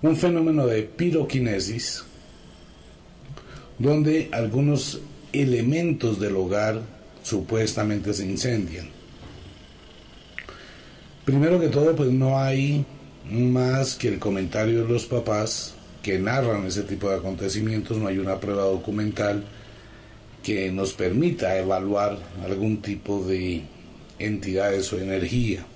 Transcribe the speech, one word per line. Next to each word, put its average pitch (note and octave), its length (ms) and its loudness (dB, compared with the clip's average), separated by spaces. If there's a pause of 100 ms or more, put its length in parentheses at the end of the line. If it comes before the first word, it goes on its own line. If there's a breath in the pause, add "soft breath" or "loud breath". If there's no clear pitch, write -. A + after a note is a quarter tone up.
un D#3 140 6
fenómeno D#3+ 520 4
de A2 160 2
piroquinesis, A#2+ 1200 0 (1800 loud breath)
donde D3+ 520 2
algunos B2+ 720 0 (320)
elementos C3 840 2
del G2 160 0
hogar G#2 460 0 (420)
supuestamente G#2+ 880 0
se G2 140 -2
incendian. F#2+ 600 -2 (2250 loud breath)
Primero D3+ 360 6
que E3 100 4
todo, D3+ 260 6
pues C#3 160 4
no C3 260 4
hay C3+ 480 2 (460)
más B2+ 640 2
que A#2 140 0
el G2 100 -2
comentario G#2+ 640 0
de A#2 100 2
los A#2 140 0
papás A2 680 -2 (300)
que F#2+ 160 0
narran A2 480 0
ese F#2+ 160 -2
tipo G2 260 -4
de F#2+ 60 2
acontecimientos, G2 840 -2
no G#2+ 100 -2
hay F#2+ 120 -2
una F#2+ 200 -2
prueba G2+ 260 0
documental G2+ 800 0 (1000 loud breath)
que F#2+ 280 -2
nos F#2+ 220 0
permita F#2+ 640 2
evaluar F#2+ 640 0 (240)
algún G2+ 360 0
tipo G2+ 460 -4
de F#2 380 -2 (560)
entidades G2 720 0
o F#2+ 60 -2
energía. F#2+ 680 0 (100)